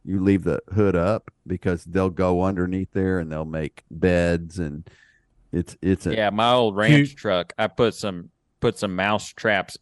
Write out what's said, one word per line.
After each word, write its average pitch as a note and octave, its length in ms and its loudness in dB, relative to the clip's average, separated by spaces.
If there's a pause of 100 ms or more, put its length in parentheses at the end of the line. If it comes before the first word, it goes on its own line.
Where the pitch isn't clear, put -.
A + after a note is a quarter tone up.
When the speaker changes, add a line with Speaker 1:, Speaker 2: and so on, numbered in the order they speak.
Speaker 1:
you F#2+ 180 -4
leave F#2+ 220 4
the E2+ 160 0 (140)
hood G2 220 2
up F#2 340 0 (160)
because F2+ 400 -4
they'll F#2 240 0
go F2+ 320 0
underneath F#2 520 -2
there F#2+ 260 0
and D#2+ 120 -6
they'll D#2 140 -6
make D#2+ 460 -8
beds, E2+ 680 0
and D#2 300 -8 (640)
it's, - 300 -6
it's F#2 260 0
a D2+ 80 -2
Speaker 2:
Yeah, G#2+ 160 2
my A2+ 220 2
old A2+ 220 2
ranch C#3 360 4
Speaker 3:
You - 40 -20
Speaker 2:
truck, F2+ 420 -2
I A2 100 0
put A2+ 260 0
some, F2+ 380 -10 (280)
put A#2 200 -2
some G2 160 -4
mouse G2+ 360 -2
traps - 500 -2